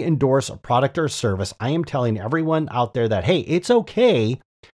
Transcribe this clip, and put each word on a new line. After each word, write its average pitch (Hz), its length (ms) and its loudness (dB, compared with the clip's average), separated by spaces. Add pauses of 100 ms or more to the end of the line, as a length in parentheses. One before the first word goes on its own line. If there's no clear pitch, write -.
endorse 139 480 2
a - 60 -12
product 131 420 0
or 156 100 0
service, 95 520 -2
I 120 100 -2
am 165 140 0
telling 120 340 -2
everyone 156 520 -2
out 120 240 -2
there 117 140 2
that, 98 160 0
hey, 156 160 2
it's 175 300 -2
okay 202 680 2 (360)